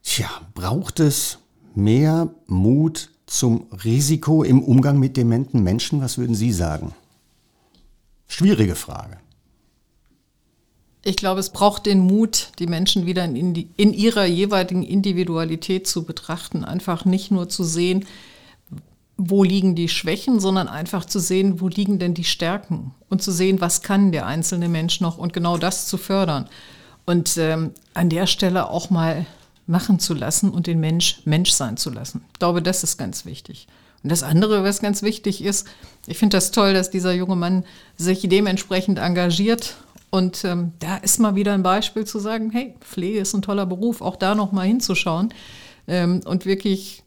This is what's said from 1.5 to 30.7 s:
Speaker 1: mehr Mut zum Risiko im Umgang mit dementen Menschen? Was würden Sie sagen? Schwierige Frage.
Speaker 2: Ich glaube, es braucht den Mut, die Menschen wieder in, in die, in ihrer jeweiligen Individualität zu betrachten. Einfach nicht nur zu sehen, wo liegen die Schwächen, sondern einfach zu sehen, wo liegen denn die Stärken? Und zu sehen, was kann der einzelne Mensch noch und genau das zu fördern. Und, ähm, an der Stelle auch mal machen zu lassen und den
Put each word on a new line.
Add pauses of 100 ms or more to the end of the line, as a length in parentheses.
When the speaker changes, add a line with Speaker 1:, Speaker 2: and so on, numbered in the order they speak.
Speaker 1:
mehr (180)
Mut (160)
zum (160)
Risiko
im
Umgang
mit
dementen
Menschen?
Was
würden
Sie
sagen? (1300)
Schwierige
Frage. (1900)
Speaker 2:
Ich
glaube,
es
braucht
den
Mut,
die
Menschen
wieder
in,
in
die,
in
ihrer
jeweiligen
Individualität
zu
betrachten.
Einfach
nicht
nur
zu
sehen, (1120)
wo
liegen
die
Schwächen,
sondern
einfach
zu
sehen,
wo
liegen
denn
die
Stärken? (160)
Und
zu
sehen,
was
kann
der
einzelne
Mensch
noch
und
genau
das
zu
fördern. (560)
Und,
ähm, (220)
an
der
Stelle
auch
mal (420)
machen
zu
lassen
und
den